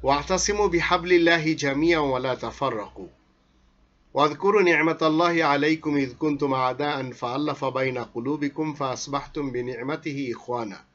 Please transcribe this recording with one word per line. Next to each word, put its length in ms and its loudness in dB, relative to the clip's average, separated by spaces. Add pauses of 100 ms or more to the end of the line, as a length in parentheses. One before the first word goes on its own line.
ওয়াতাসিমু 640 2
বিহাবলিল্লাহি 880 4
জামিআন 460 2
ওয়া 180 0
লা 160 -2
তাফাররাকু। 760 -6 (1040)
ওয়াযকুরু 460 2
নি'মাতাল্লাহি 800 4
আলাইকুম 560 2
ইয 120 0 (100)
কুনতুম 340 0
আ'দাআন 580 -2
ফাআল্লাফা 580 -4
বাইনা 340 -2
কুলুবিকুম 720 -4
ফাআসবাহতুম 760 -6
বিনি'মাতিহি 800 -6
ইখওয়ানা। 460 -6 (200)